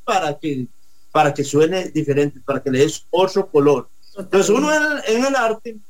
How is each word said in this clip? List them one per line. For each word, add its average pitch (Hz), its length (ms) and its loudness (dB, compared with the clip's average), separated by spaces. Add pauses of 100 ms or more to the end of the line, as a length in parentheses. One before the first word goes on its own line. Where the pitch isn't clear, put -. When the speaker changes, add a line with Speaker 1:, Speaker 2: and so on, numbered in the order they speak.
Speaker 1:
para 165 340 -2
que, 131 300 -6 (440)
para 147 220 2
que 143 100 -4
suene 170 460 0
diferente, 143 560 -2
para 135 160 -4
que 139 80 -6
le 127 100 2
des - 320 0
otro 190 360 0
color. 143 420 2 (240)
Speaker 2:
Totalmente. 190 240 -2
Speaker 1:
Entonces, 190 180 4
uno 294 180 2 (340)
en, 220 100 0
en 254 80 0
el 277 100 0
arte, 226 420 -4 (120)